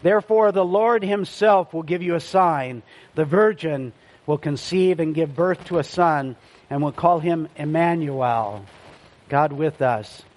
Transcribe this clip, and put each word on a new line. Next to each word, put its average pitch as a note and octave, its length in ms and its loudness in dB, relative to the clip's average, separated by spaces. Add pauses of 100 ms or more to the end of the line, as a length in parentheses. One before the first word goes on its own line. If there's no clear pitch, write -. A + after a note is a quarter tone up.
"Therefore, G#3 500 2
the F#3+ 100 2
Lord G#3 400 2
himself G3+ 720 0
will E3 100 -6
give E3+ 180 -4
you F3 140 -2
a D#3+ 60 -2
sign. C#3 600 0 (340)
The D#3 100 0
virgin D3+ 680 0 (340)
will D3+ 120 0
conceive E3+ 640 0
and D#3 120 -2
give D3+ 220 -2
birth F3 300 -2
to F3 140 -2
a D3 40 0
son, D3 540 0 (320)
and C#3+ 120 -4
will D3 120 -2
call E3+ 260 2
him D#3+ 380 -2
Emmanuel," C#3 1040 -2 (640)
God D3 240 0
with D3 300 -4
us. A#2 420 -2 (140)